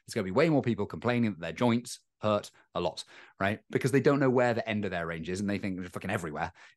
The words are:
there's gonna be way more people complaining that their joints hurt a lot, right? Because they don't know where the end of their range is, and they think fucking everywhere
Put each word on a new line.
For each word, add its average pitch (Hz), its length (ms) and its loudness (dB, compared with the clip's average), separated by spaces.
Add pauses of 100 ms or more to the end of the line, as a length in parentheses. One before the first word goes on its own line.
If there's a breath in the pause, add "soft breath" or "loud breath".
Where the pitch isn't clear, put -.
there's - 60 -14
gonna 107 100 -2
be 92 80 -4
way 143 160 4
more 147 140 4
people 104 240 0
complaining 117 460 0
that 80 100 -10
their 82 100 -6
joints 117 480 0 (220)
hurt 107 280 0 (260 soft breath)
a 90 40 -2
lot, - 240 -2 (380 loud breath)
right? 101 180 0 (120)
Because 131 200 0
they 139 80 4
don't 143 220 4
know 131 80 4
where 123 240 4
the 113 160 -2
end 104 160 0
of 92 60 -4
their 87 140 -2
range 82 240 -6
is, 92 120 -4
and 101 80 -2
they 101 80 0
think 92 340 -6
fucking 95 180 -8
everywhere 85 440 -4 (240 loud breath)